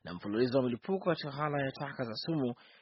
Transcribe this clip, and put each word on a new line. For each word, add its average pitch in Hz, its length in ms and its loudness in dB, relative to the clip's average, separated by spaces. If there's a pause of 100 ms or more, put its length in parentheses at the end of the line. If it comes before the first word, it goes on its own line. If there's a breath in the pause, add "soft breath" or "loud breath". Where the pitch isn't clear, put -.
na 82 100 -8
mfululizo 110 440 2
wa 131 60 6
milipuko 180 460 0
katika 156 220 -2
ghala 143 340 0
ya 135 60 0
taka 139 340 -4
za 110 80 -6
sumu 131 420 0 (260 soft breath)